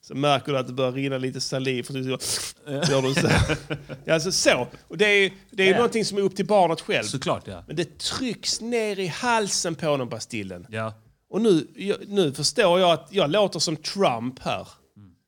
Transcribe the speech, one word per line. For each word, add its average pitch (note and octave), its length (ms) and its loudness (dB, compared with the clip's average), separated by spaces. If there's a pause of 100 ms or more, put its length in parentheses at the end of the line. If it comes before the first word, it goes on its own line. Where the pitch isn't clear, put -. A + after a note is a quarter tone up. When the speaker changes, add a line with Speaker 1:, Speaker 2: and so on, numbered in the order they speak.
Speaker 1:
Så, - 60 -20
så - 80 -12
märker C#3 360 2
du C#3 60 0
att B2+ 100 -2
det B2+ 60 -10
börjar B2+ 180 0
rinna C3+ 260 -4
lite C3 240 -4
saliv. C3 420 -2
För C#3 100 -10
så, C3 160 -4 (580)
Speaker 2:
Ja. D3 40 -8
Speaker 1:
gör C#3 300 2
du C3 120 2
så. - 140 2
Speaker 2:
<laughs> - 800 0
Speaker 1:
Ja, D#3 80 2
alltså E3 180 0
så. D#3+ 360 2 (200)
Och E3 100 -12
det G3 80 4
är, G3+ 260 4 (200)
det G3 120 0
är F#3+ 80 8
Speaker 2:
Ja. F#3 40 6
Speaker 1:
någonting A3+ 300 2
som G3 120 -4
är G3+ 40 0
upp G3 140 0
till G3 120 0
barnet F3 340 4
själv. C#3+ 240 0
Speaker 2:
Såklart, C3 420 -4
ja. F#2+ 200 -12
Speaker 1:
Men B2 80 -10
det E3 220 -6
trycks - 640 -4
ner A3 380 -2
i F#3 80 -2
halsen G#3 680 -2
på D3 220 0
dem, B2 120 -4
Bastillen. G2 600 -10
Speaker 2:
Ja. A2 240 -6 (360)
Speaker 1:
Och G3 120 -2
nu, F#3+ 340 4
jag, G3 220 -4 (100)
nu F#3+ 260 0
förstår F3 460 2
jag F3+ 120 4
att D#3 200 -2
jag F#3+ 200 2
låter G3 280 2
som D#3+ 160 -2
Trump C3 640 -2
här. F#2+ 280 -6 (300)
Speaker 2:
Mm. G2+ 120 -20 (180)